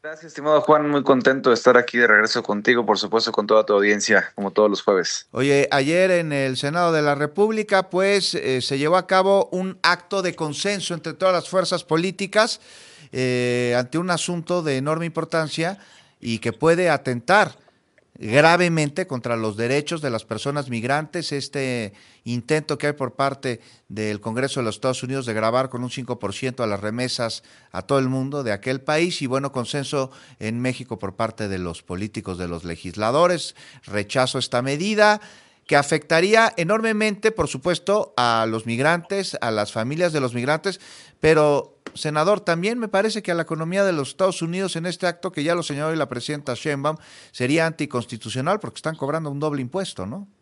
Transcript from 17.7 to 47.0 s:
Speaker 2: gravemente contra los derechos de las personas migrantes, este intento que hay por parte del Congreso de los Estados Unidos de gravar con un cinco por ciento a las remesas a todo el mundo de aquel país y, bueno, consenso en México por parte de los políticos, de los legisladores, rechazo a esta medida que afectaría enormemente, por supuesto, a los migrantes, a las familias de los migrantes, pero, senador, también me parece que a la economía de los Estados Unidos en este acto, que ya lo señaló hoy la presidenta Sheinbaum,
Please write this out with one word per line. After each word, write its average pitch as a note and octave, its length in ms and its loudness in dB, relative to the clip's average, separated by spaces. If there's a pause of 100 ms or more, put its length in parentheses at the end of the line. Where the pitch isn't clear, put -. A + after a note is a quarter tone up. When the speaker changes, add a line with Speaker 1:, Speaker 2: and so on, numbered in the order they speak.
Speaker 2:
gravemente D#3+ 880 2
contra A#2+ 280 -4
los A2 220 -4
derechos D3 440 -2
de C#3+ 80 -4
las A2 140 -4
personas C#3 460 -6
migrantes, C#3+ 640 -4
este B2+ 600 -6 (300)
intento D3 540 -2
que D3 100 -4
hay D3 60 0
por C3+ 200 -6
parte C3+ 460 -4 (300)
del G#2+ 320 -6
Congreso B2+ 400 -4
de A#2 40 -2
los G#2+ 100 -4
Estados B2+ 280 -4
Unidos C3 220 -6
de A2+ 80 -4
gravar A2+ 340 0
con B2 160 -8
un B2 60 -8
cinco B2 280 -8
por G2 160 -6
ciento B2 300 -6
a A2+ 40 0
las G2+ 120 -2
remesas A2+ 640 -6 (300)
a F#2+ 80 -6
todo C#3 180 0
el C3 80 0
mundo C3+ 360 -4
de A2 100 -2
aquel C3 260 -4
país D#3+ 420 0
y, C3 60 -4
bueno, C3+ 240 -2
consenso C3 600 -4 (280)
en A2+ 220 -4
México B2 360 -4
por F#2+ 180 -8
parte A2 340 -4
de F#2+ 100 -4
los F2 240 -8
políticos, F#2+ 540 -8
de F2+ 100 -6
los E2+ 160 -8
legisladores, A2 880 -2 (300)
rechazo C#3+ 540 -2
a - 20 -2
esta B2 220 -2
medida G#3 580 2 (480)
que D3+ 80 2
afectaría F3 840 4
enormemente, G#3+ 720 0
por A3 160 -2
supuesto, F3+ 680 -2
a A#2 320 4
los A2 180 -4
migrantes, E3 760 -2
a A#2 100 -2
las G#2+ 220 -2
familias D#3 400 -2
de D3 80 0
los B2 140 -4
migrantes, D#3 440 -2 (400)
pero, D3+ 600 4 (160)
senador, D#3+ 440 0
también G3 380 -2
me A3+ 100 -6
parece G#3 360 -2
que F3+ 80 -4
a E3+ 40 0
la E3+ 60 -2
economía D#3+ 420 -2
de F#3+ 80 2
los C#3+ 180 -2
Estados F#3 340 -2
Unidos F3 320 -4
en E3 100 -6
este F3+ 220 -4
acto, E3+ 240 -6
que D3 120 -6
ya E3+ 120 0
lo E3+ 80 -4
señaló C#3+ 240 -4
hoy D#3+ 80 -2
la C#3+ 120 -2
presidenta C#3 460 -6
Sheinbaum, D3 440 -4 (340)